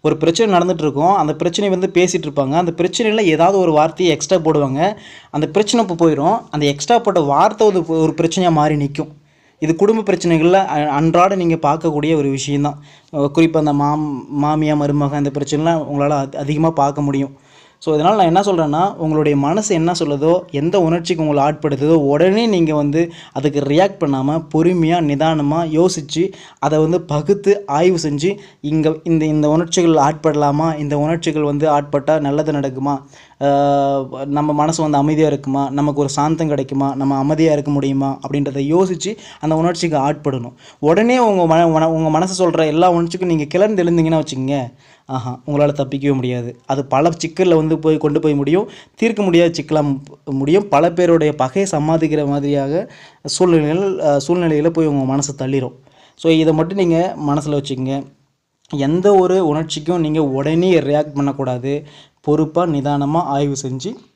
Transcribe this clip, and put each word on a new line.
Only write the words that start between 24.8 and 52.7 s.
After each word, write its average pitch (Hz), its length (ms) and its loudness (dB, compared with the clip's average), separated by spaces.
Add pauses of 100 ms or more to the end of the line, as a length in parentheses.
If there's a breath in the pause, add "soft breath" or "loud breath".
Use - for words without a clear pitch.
நிதானமா 151 640 0
யோசிச்சு, 170 680 0 (260 loud breath)
அதை 147 200 0
வந்து 160 220 2
பகுத்து 196 680 0
ஆய்வு 165 360 2
செஞ்சு, 151 360 -2 (220 loud breath)
இங்க 156 420 0
இந்த, 165 220 0
இந்த 151 240 2
உணர்ச்சிகள் 165 460 2
ஆட்படலாமா, 151 840 0
இந்த 147 200 -2
உணர்ச்சிகள் 156 440 -2
வந்து 147 280 0
ஆட்பட்டா 147 500 0
நல்லது 147 320 -2
நடக்குமா, 139 500 -4 (380 loud breath)
ஆ, 139 680 2 (180)
நம்ம 147 280 -2
மனசு 156 300 0
வந்து 151 160 0
அமைதியா 156 280 2
இருக்குமா, 139 440 -2
நமக்கு 143 300 -2
ஒரு 143 80 0
சாந்தம் 156 400 -2
கிடைக்குமா, 139 460 -2
நம்ம 139 220 -2
அமைதியா 151 360 2
இருக்க 147 180 -2
முடியுமா 139 480 -2 (100)
அப்படின்றத 139 300 -4
யோசிச்சு 175 580 -2 (240 loud breath)
அந்த 156 160 -2
உணர்ச்சிக்கு 165 420 0
ஆட்படணும். 135 560 -4 (240 loud breath)
உடனே 214 400 2
உங்க 202 280 2
மன-, 165 220 4
மன-, 160 220 2
உங்க 160 200 0
மனசு 180 400 0
சொல்ற 160 160 0
எல்லா 165 240 2
உணர்ச்சிக்கும் 175 380 -2
நீங்க 160 160 0
கிளர்ந்து 185 400 0
எழுந்தீங்கன்னா 160 420 2
வச்சுக்கோங்க, 131 460 -4 (340 soft breath)
ஆஹா, 127 400 -8
உங்களால 147 260 2
தப்பிக்கவே 139 420 -2
முடியாது. 123 520 -6
அது 139 180 -4
பல 135 240 2
சிக்கல்ல 170 460 0
வந்து 156 240 2
போய் 156 180 2
கொண்டு 151 240 0
போய் 151 140 0
முடியும், 147 340 0 (280 loud breath)
தீர்க்க 214 260 0
முடியாத 170 400 2
சிக்கலா 151 220 0
மு-, 139 160 -2 (240)
முடியும். 147 440 0
பல 165 240 2
பேருடைய 170 420 2
பகையை 156 460 -2
சம்பாதிக்கிற 156 460 0
மாதிரியாக 143 640 -2 (320 loud breath)